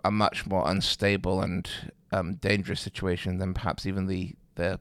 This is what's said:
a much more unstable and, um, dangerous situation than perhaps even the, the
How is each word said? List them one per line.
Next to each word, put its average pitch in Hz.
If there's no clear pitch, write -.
a 95
much 104
more 95
unstable 95
and, 92
um, 92
dangerous 98
situation 92
than 92
perhaps -
even 95
the, 92
the 92